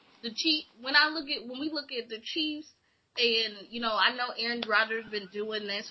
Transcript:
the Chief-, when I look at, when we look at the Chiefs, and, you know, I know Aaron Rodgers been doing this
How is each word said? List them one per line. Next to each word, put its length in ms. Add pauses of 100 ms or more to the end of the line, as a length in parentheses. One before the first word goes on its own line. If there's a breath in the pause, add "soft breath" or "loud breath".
(220)
the 120
Chief-, 320 (160)
when 120
I 140
look 220
at, 180
when 100
we 140
look 140 (120)
at 120
the 120
Chiefs, 460 (480)
and, 380 (160)
you 100
know, 120
I 220
know 120 (120)
Aaron 300
Rodgers 420
been 220
doing 340
this 240